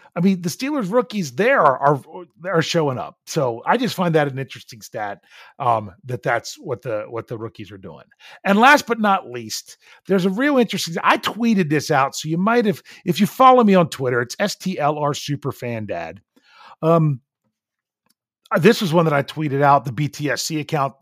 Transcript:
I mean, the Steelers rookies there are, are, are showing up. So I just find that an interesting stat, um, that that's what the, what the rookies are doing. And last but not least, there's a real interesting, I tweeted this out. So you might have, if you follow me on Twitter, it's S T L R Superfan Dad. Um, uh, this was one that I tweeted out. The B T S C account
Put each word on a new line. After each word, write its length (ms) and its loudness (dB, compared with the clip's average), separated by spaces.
I 60 -2
mean, 200 2
the 60 -6
Steelers 420 -4
rookies 440 -2
there 260 2
are, 180 4
are, 480 -2
are 160 0
showing 360 -2
up. 280 -12
So 400 -4
I 100 2
just 180 -2
find 220 0
that 140 2
an 100 -8
interesting 420 -16
stat, 400 -10
um, 320 -2
that 180 -10
that's 340 -4
what 240 -10
the, 280 -8
what 180 -12
the 100 -12
rookies 360 -14
are 40 -18
doing. 280 -20
And 120 2
last 300 6
but 140 -4
not 280 0
least, 500 -12
there's 160 0
a 60 0
real 280 0
interesting, 460 -2
I 140 2
tweeted 520 0
this 220 0
out. 240 2
So 140 -8
you 80 -2
might 260 0
have, 180 -2
if 160 -2
you 80 4
follow 380 6
me 100 6
on 140 4
Twitter, 320 -2
it's 180 -8
S 160 -4
T 240 -6
L 180 0
R 140 -2
Superfan 760 -8
Dad. 340 -10
Um, 380 4
uh, 100 0
this 200 6
was 140 -2
one 100 4
that 100 2
I 100 2
tweeted 380 -4
out. 220 6
The 80 -6
B 160 -2
T 220 -6
S 120 -4
C 200 -6
account 400 -2